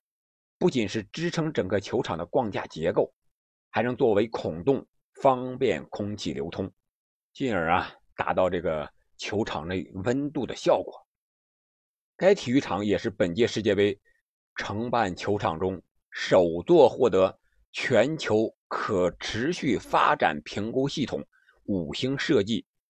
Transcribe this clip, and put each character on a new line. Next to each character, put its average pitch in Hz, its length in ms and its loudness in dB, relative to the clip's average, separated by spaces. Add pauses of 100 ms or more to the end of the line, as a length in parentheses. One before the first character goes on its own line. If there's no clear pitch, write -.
(580)
不 180 120 2
仅 113 180 0
是 110 160 -4
支 170 240 -8
撑 160 240 -2
整 98 140 -2
个 98 140 0
球 113 200 -4
场 104 160 -4
的 80 100 -6
框 120 240 -2
架 113 160 -6
结 92 260 -4
构， - 200 0 (580)
还 113 120 -2
能 120 140 -4
作 120 160 4
为 110 160 2
孔 87 340 -6
洞， 131 240 0 (280)
方 127 440 0
便 98 300 0
空 104 280 -6
气 80 160 -6
流 71 160 -6
通， 95 240 -6 (600)
进 131 200 -4
而 87 200 0
啊， - 200 0 (240)
达 - 160 -2
到 92 160 2
这 87 140 -2
个 78 280 -4 (280)
球 104 260 -4
场 80 220 -6
内 92 240 -6 (140)
温 139 260 -2
度 139 160 -4
的 - 80 -8
效 135 280 2
果。 - 240 -16 (1080)
该 196 180 6
体 190 160 -2
育 135 100 4
场 98 240 -2
也 98 120 4
是 110 140 -4
本 90 240 0
届 110 120 4
世 110 140 -2
界 101 140 2
杯 101 240 2 (560)
承 113 360 -6
办 107 260 0
球 104 200 -2
场 92 220 -2
中 92 240 -2 (280)
首 87 520 2
座 156 260 8
获 120 220 2
得 92 260 4 (360)
全 127 440 2
球 107 380 0 (140)
可 90 500 0
持 123 340 -4
续 135 240 0
发 151 380 2
展 80 300 0
评 110 260 -6
估 131 180 0
系 151 160 -4
统 71 220 -6 (380)
五 85 280 -2
星 131 240 -4
设 131 260 2
计 104 220 -4 (260)